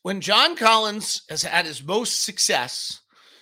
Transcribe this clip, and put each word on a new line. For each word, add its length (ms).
when 200
John 340
Collins 720
has 140
had 220
his 180
most 400
success, 800